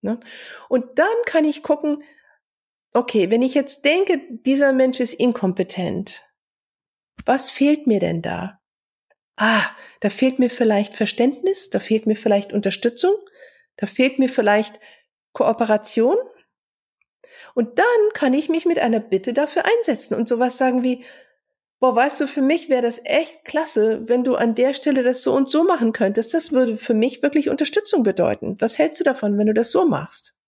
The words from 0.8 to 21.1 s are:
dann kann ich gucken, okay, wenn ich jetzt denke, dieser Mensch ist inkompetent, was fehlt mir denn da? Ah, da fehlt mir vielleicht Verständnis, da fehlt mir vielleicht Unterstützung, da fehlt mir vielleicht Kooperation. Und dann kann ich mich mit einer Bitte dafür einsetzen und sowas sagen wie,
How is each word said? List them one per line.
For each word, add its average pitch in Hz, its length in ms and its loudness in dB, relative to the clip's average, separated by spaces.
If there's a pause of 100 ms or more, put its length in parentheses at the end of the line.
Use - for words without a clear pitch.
dann 415 260 2
kann 320 200 0
ich 302 180 -2
gucken, 294 400 -2 (920)
okay, 214 380 0
wenn 233 120 2
ich 262 120 0
jetzt 277 300 -2
denke, 330 440 2
dieser 269 440 2
Mensch 262 280 2
ist 240 140 -2
inkompetent, 190 1080 -2 (1000)
was 269 260 0
fehlt 294 360 2
mir 214 120 2
denn 170 240 -2
da? 175 380 -8 (760)
Ah, 214 280 2 (360)
da 202 100 0
fehlt 262 280 0
mir 254 120 2
vielleicht 214 440 0
Verständnis, 269 760 -2
da 196 100 -2
fehlt 220 260 0
mir 214 100 2
vielleicht 202 360 0
Unterstützung, 233 640 0 (600)
da 202 100 -6
fehlt 262 320 0
mir 262 100 2
vielleicht 214 500 0 (540)
Kooperation. 220 840 0 (1400)
Und 240 240 -2
dann 392 80 4 (260)
kann 254 220 0
ich 302 140 -2
mich 320 180 -2
mit 339 120 2
einer 226 220 0
Bitte 190 320 -2
dafür 285 320 -2
einsetzen 440 500 0
und 226 140 -4
sowas 247 300 -2
sagen 254 260 0
wie, 254 200 -2 (760)